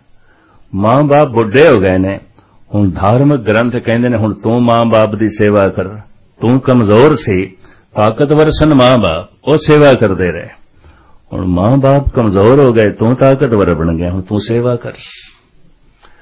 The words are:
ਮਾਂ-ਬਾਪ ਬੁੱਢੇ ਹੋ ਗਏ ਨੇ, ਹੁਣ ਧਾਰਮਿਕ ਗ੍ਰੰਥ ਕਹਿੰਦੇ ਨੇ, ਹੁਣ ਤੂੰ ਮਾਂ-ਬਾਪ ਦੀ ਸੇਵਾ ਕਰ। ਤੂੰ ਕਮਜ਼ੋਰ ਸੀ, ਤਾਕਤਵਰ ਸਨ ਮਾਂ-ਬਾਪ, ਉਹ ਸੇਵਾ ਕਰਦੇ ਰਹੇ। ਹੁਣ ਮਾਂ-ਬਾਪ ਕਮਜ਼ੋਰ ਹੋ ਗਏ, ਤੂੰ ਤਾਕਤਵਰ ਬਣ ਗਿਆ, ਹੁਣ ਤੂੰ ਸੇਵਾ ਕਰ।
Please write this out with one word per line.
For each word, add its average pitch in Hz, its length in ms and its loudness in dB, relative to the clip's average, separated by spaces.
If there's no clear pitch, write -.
ਮਾਂ-ਬਾਪ 139 520 2
ਬੁੱਢੇ 117 400 2
ਹੋ 123 120 4
ਗਏ 92 180 0
ਨੇ, 95 220 -4
ਹੁਣ 101 160 0
ਧਾਰਮਿਕ 123 500 0
ਗ੍ਰੰਥ 113 340 -2
ਕਹਿੰਦੇ 120 340 -2
ਨੇ, 120 80 -2
ਹੁਣ 104 160 -2
ਤੂੰ 117 300 -2
ਮਾਂ-ਬਾਪ 113 520 0
ਦੀ 107 140 -2
ਸੇਵਾ 104 400 0
ਕਰ। 92 180 -6
ਤੂੰ 127 180 0
ਕਮਜ਼ੋਰ 123 540 2
ਸੀ, 95 320 -4
ਤਾਕਤਵਰ 147 540 0
ਸਨ 151 240 0
ਮਾਂ-ਬਾਪ, 120 760 0
ਉਹ 151 80 2
ਸੇਵਾ 147 360 4
ਕਰਦੇ 92 380 -2
ਰਹੇ। 82 180 -12
ਹੁਣ 92 120 -8
ਮਾਂ-ਬਾਪ 135 640 0
ਕਮਜ਼ੋਰ 113 540 2
ਹੋ 123 100 2
ਗਏ, 107 160 2
ਤੂੰ 113 260 -2
ਤਾਕਤਵਰ 123 580 0
ਬਣ 82 240 -4
ਗਿਆ, 87 140 -6
ਹੁਣ 92 100 -8
ਤੂੰ 104 200 -6
ਸੇਵਾ 120 340 -4
ਕਰ। 117 180 -14